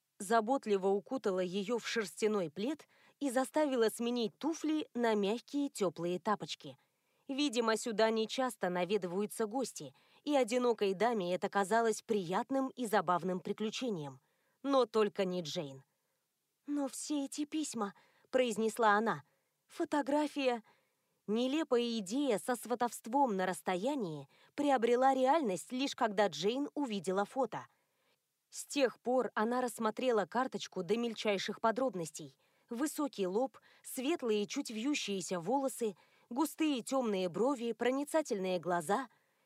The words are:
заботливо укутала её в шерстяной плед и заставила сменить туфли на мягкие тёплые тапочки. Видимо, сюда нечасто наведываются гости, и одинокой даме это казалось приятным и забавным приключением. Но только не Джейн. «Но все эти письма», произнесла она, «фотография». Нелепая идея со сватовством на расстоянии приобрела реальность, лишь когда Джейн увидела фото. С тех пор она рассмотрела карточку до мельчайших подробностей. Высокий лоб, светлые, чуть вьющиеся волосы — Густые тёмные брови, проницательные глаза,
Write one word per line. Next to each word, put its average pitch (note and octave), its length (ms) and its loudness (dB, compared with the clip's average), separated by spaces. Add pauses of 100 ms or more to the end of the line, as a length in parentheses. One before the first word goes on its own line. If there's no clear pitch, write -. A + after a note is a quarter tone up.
(200)
заботливо G#3+ 680 2
укутала G3 540 0
её F#3+ 360 -2
в - 100 -6
шерстяной G#3 640 0
плед B3+ 380 -4 (320)
и C#4 100 0
заставила C4 600 2
сменить A#3+ 480 -2
туфли D#4 560 -2
на A#3 200 2
мягкие A#3 560 0
тёплые F3 500 -2
тапочки. - 580 -4 (500)
Видимо, A#3 500 0
сюда A3 320 2
нечасто A3+ 600 -2
наведываются F3+ 760 -2
гости, G#3 500 -6 (280)
и D4 120 0
одинокой A#3+ 580 2
даме F#3 400 0
это F#3 160 -2
казалось G#3+ 520 2
приятным A3+ 680 0
и B3 160 -6
забавным F3+ 540 2
приключением. G3+ 800 -4 (420)
Но C4 240 4
только G#3 400 2
не F3+ 160 -2
Джейн. C#3+ 420 -8 (840)
«Но C#4+ 200 -2
все C#4+ 380 -4
эти D4 200 -6
письма», A#3 480 -4 (360)
произнесла A3 680 4
она, G3+ 260 0 (440)
«фотография». C#4+ 960 0 (640)
Нелепая A#3+ 720 0
идея A3 380 0
со B3 200 -2
сватовством A#3+ 800 0
на F#3 80 0
расстоянии F#3 800 -2 (280)
приобрела C4 580 4
реальность, C4 580 2
лишь B3+ 240 -2
когда G#3 320 2
Джейн G#3 460 -2
увидела G3+ 500 -2
фото. G3+ 420 -2 (840)
С - 160 -12
тех C#4 340 0
пор B3 340 0
она A#3+ 280 2
рассмотрела A3+ 640 0
карточку G#3+ 580 -4
до G3 140 0
мельчайших G#3+ 640 -2
подробностей. F#3+ 760 -2 (340)
Высокий B3 580 -4
лоб, A3+ 300 -2 (260)
светлые, B3 640 0
чуть - 240 -6
вьющиеся G3+ 680 -2
волосы — A#3+ 560 -2 (340)
Густые D4 520 0
тёмные G#3 480 0
брови, A#3 440 0
проницательные A#3+ 840 0
глаза, F3+ 500 0 (360)